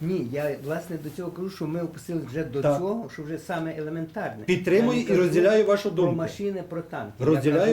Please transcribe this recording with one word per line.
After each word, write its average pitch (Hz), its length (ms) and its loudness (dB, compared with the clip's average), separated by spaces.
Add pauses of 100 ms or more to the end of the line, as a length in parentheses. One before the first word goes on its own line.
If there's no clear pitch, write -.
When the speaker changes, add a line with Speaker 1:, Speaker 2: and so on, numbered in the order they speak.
Speaker 1:
Ні, 160 320 -2
я, 143 320 -2
власне, 165 340 -6
до 147 120 -10
цього 170 200 -8
кажу, 185 200 -8
що 170 160 -6
ми 165 160 -4
опустили 165 440 -6
вже 147 180 -4
до 135 180 -4
Speaker 2:
Так. 143 160 4
Speaker 1:
цього, 196 320 -4
що - 120 -12
вже 151 160 -8
саме 160 400 -6
елементарне. 160 680 -6
Speaker 2:
Підтримую 185 480 4
Speaker 1:
Я 240 40 2
не 240 60 0
Speaker 2:
і - 20 -2
Speaker 1:
кажу 190 160 4
Speaker 2:
розділяю 180 460 6
вашу 202 160 4
Speaker 1:
про 180 140 -2
Speaker 2:
думку. 175 200 4
Speaker 1:
машини, 190 520 -4
про 170 140 -6
танки. 123 420 -8
Speaker 2:
Розділяю 147 360 4
Speaker 1:
Я 202 120 4